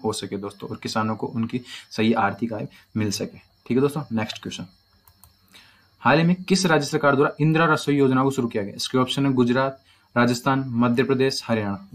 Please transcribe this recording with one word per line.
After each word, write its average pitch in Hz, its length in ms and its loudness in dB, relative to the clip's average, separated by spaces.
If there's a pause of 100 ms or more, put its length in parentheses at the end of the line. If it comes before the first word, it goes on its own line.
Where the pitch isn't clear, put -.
हो 107 80 0
सके 101 240 -8
दोस्तों 101 320 -10
और 113 140 -10
किसानों 110 320 -2
को - 120 -6
उनकी 117 340 -4 (300)
सही 110 220 2
आर्थिक 110 400 -2
आय 107 140 -8 (300)
मिल 107 140 -2
सके। 98 260 -8
ठीक - 340 -16
है 123 80 2
दोस्तों, 143 320 0
next 110 300 -4
question, - 240 -10 (1300)
हाल 131 180 4
ही 165 60 4
में 180 200 2
किस 190 220 0
राज्य 156 220 2
सरकार 147 280 2
द्वारा 147 160 2 (100)
इंदिरा 156 240 4
रसोई 147 300 0
योजना 131 280 4
को 135 80 2
शुरू 127 160 -2
किया 110 160 -4
गया? 101 120 -8
इसके - 220 -4
option 131 280 0
है 139 80 2
गुजरात, 127 460 2 (380)
राजस्थान, 127 500 2
मध्य 120 360 2
प्रदेश, 131 440 0
हरियाणा। 104 480 -2